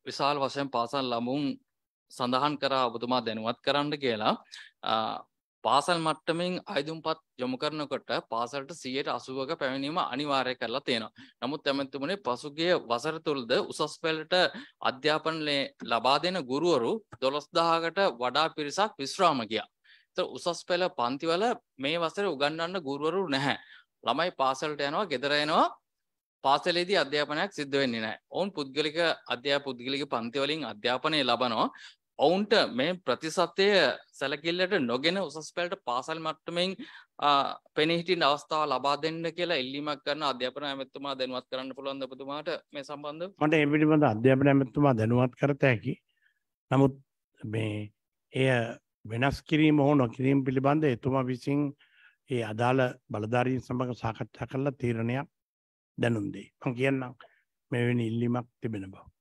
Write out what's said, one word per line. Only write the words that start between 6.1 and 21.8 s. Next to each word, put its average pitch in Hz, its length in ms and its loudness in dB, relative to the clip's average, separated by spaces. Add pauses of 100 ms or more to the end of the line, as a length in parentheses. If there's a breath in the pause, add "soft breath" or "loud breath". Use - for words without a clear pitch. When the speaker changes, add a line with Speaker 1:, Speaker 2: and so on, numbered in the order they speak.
Speaker 1:
අයදුම්පත් 160 560 -6 (140)
යොමු 127 240 -4
කරනකොට 147 520 -6 (160)
පාසලට 127 460 -4
සියයට 135 360 -6
අසූවක 131 500 -6
පැමිණීම 139 420 -4
අනිවාර්ය 135 540 -2
කරලා 120 260 -4
තියෙනවා. 117 320 -4 (240 loud breath)
නමුත් 139 300 -6
ඇමතුමනි, 139 500 -2
පසුගිය 151 640 -2
වසර 120 400 -2
තුළද 135 380 -2
උසස් - 420 -4
පෙළට 160 340 -2 (460 loud breath)
අධ්‍යාපනය 151 760 0 (260)
ලබා 120 360 2
දෙන 180 240 -2
ගුරුවරු 139 500 2 (240)
දොළොස්දාහකට 165 840 0 (160)
වඩා 123 360 0
පිරිසක් 160 460 -2
විශ්‍රාම 139 460 2
ගියා. 107 260 -4 (360 soft breath)
ඒතර - 220 -4
උසස් 165 380 -4
පෙළ 180 260 0
පන්තිවල 160 540 0 (300)
මේ 143 240 -2